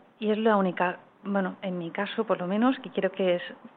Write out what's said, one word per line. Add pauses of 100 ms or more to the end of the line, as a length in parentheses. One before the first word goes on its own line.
(200)
y
es
la
única, (240)
bueno,
en
mi
caso,
por
lo
menos,
que
creo
que
es (360)